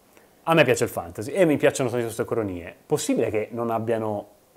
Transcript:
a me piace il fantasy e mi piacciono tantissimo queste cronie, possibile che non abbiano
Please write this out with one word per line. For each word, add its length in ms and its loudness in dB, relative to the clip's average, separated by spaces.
a 100 2
me 100 8
piace 200 2
il 60 0
fantasy 420 -8
e 120 4
mi 140 4
piacciono 320 2
tantissimo 240 -4
queste 100 -2
cronie, 500 -4
possibile 420 0
che 220 -2
non 200 -4
abbiano 580 -2